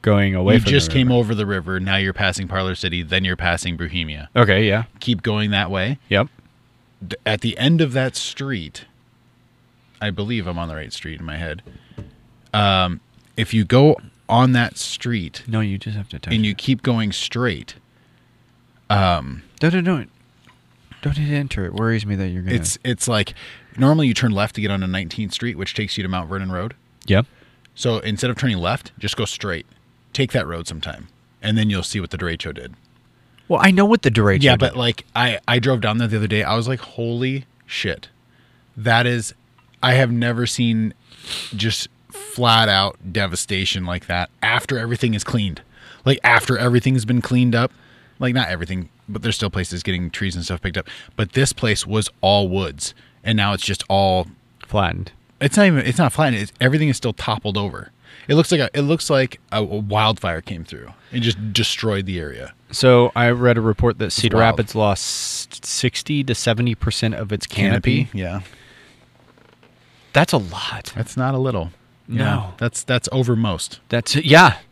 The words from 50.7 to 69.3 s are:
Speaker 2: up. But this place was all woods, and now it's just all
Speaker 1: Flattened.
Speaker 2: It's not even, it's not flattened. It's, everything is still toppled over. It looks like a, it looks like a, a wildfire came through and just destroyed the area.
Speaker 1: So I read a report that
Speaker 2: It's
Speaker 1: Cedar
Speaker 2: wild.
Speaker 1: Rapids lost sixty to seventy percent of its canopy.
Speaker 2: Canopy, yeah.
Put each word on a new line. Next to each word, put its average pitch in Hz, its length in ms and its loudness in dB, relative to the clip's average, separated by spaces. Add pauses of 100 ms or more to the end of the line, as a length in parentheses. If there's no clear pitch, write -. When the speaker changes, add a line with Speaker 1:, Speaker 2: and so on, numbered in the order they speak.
Speaker 2:
up. 87 100 -8 (280)
But 107 180 -2
this 135 180 2
place - 360 -2
was 104 220 -2 (120)
all 101 260 4
woods, 90 460 -4 (300)
and 113 120 0
now 101 180 2
it's 92 120 -4
just 98 240 -4
all 95 380 2 (400)
Speaker 1:
Flattened. 92 440 -2 (300)
Speaker 2:
It's 139 160 2
not 202 80 8
even, 160 200 6
it's 120 120 0
not 151 160 4
flattened. 127 280 2
It's, 104 200 -8
everything 147 260 4
is 131 80 2
still 120 160 -4
toppled 107 460 -4
over. 95 340 -6 (380)
It 143 60 4
looks 160 160 4
like 156 100 4
a, 120 120 0
it 143 100 0
looks 156 260 0
like 131 320 0 (100)
a, 104 60 -2
a 107 60 0
wildfire 104 760 0
came 82 240 -10
through 60 300 -16 (180)
and 120 100 -2
just 107 300 -2
destroyed 101 540 -2
the 92 140 -6
area. 67 340 -12 (200)
Speaker 1:
So 123 420 6
I 120 160 4
read 120 260 4
a 117 40 0
report 113 380 2
that 110 80 -2
Speaker 2:
It's - 80 -4
Speaker 1:
Cedar 110 220 2
Speaker 2:
wild. 113 200 6
Speaker 1:
Rapids 107 180 -4
lost - 880 -2
sixty - 600 -2
to 120 100 -2
seventy 117 400 0
percent 113 400 -2
of 104 160 -6
its - 160 -6
canopy. 127 580 2
Speaker 2:
Canopy, - 140 -8
yeah. 92 220 -6 (1700)